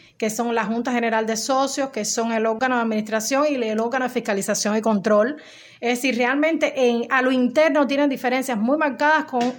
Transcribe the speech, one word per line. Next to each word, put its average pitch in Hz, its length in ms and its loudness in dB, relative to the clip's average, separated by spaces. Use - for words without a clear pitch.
que 220 120 -2
son 233 240 -2
la 226 100 0
Junta 240 280 -4
General 226 340 0
de 220 100 -2
Socios, 269 540 -2
que 214 140 -6
son 226 280 -2
el 220 120 0
órgano 233 320 0
de 233 60 0
administración 220 680 -2
y 294 60 -2
el 220 260 -2
órgano 247 260 -2
de 247 40 -4
fiscalización 208 640 -2
y 226 40 0
control. 214 560 2
Es 240 100 -2
decir, 247 260 0
realmente 277 720 2
en, 240 200 0
a 262 140 2
lo 262 80 2
interno 277 560 4
tienen 277 220 2
diferencias 254 500 -2
muy 240 200 2
marcadas 302 480 2
con 247 160 -2